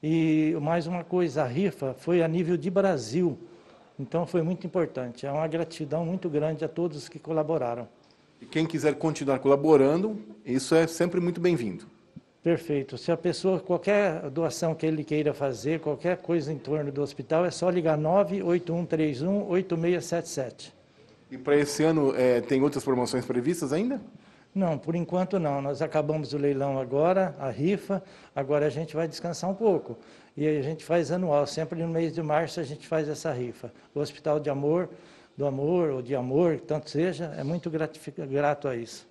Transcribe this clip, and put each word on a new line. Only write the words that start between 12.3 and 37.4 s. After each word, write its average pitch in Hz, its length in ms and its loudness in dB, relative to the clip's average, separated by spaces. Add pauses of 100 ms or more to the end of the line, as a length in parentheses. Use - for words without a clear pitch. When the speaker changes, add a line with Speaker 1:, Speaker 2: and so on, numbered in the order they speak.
Speaker 1:
Perfeito. 147 560 -2
Se - 140 -2
a 165 40 2
pessoa, 175 440 0
qualquer 180 680 0
doação 160 440 -2
que 156 100 -6
ele 156 200 0
queira 151 280 0
fazer, 135 460 -2
qualquer 160 380 -2
coisa 160 360 -2
em 147 60 -6
torno 143 320 -2
do 135 100 -4
hospital, 147 440 0
é 175 80 0
só 180 180 0
ligar 165 260 2
nove 185 460 2
oito 175 320 0
um 170 100 -2
três 151 380 0
um 196 220 0
oito 185 320 0
meia 170 240 2
sete 165 280 -4
sete. - 460 -8 (560)
Speaker 2:
E 131 80 -12
pra 143 180 4
esse 147 280 4
ano, 156 320 6
eh, 123 240 6
tem 131 200 2
outras 135 220 2
promoções 123 420 2
previstas 135 480 0
ainda? 233 300 0 (500)
Speaker 1:
Não, 175 240 2
por 165 200 -4
enquanto 180 420 0
não. 143 240 0
Nós 139 180 -4
acabamos 151 520 0
o 147 40 -4
leilão 139 440 0
agora, 156 580 2
a 139 100 -4
rifa, 185 540 -2 (320)
agora 143 320 2
a 151 40 2
gente 151 260 -6
vai 165 100 0
descansar 170 420 -6
um 190 60 -2
pouco. 190 420 2 (400)
E 147 120 0
a 151 140 2
gente 160 220 -6
faz 165 280 0
anual, 156 340 2
sempre 160 340 -6
no 170 60 -2
mês 165 260 0
de 165 80 -4
março 156 380 0
a 165 60 -2
gente 143 240 -12
faz 156 200 0
essa 151 240 -4
rifa. 123 400 -8 (220)
O 143 60 -2
Hospital 151 400 -2
de 147 100 -4
Amor, 147 400 0 (440)
do 139 120 -2
Amor, 151 440 0
ou 131 120 -4
de 123 120 -4
Amor, 135 460 2
tanto 151 300 -4
seja, 160 480 -2
é - 40 -6